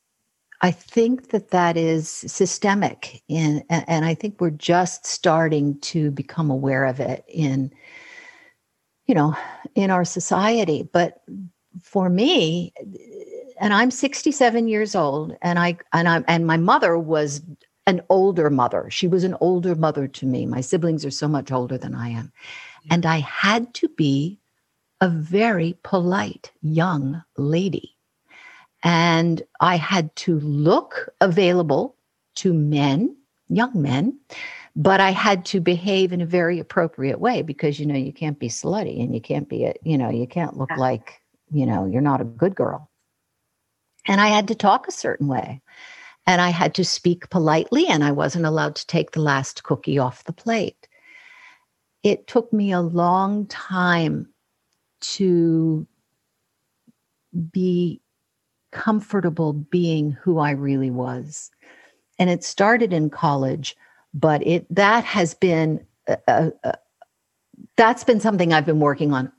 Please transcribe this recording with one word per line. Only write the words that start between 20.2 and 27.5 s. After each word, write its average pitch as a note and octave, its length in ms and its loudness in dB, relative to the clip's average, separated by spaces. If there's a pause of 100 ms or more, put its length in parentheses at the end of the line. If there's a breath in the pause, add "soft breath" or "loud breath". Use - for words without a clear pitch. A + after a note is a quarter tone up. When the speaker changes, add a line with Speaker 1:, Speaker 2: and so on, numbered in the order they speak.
Speaker 1:
me. B2 200 -2
My A#2+ 140 -4
siblings D#3+ 460 -2
are C3+ 40 -6
so D3+ 180 -6
much C#3+ 240 -2
older B2+ 260 -2
than B2+ 160 -10
I A#2+ 160 -8
am. A#2 220 -10 (520 loud breath)
Speaker 2:
Yeah. D#3 100 0
Speaker 1:
And E3+ 120 2
I D#3+ 140 2
had A3 540 -2
to D#4+ 140 -2
be D3+ 500 0 (600)
a F#3 80 2
very F3 760 0
polite F#3+ 640 -2 (100)
young D#3 600 -2 (140)
lady. D#3 600 -4 (880 loud breath)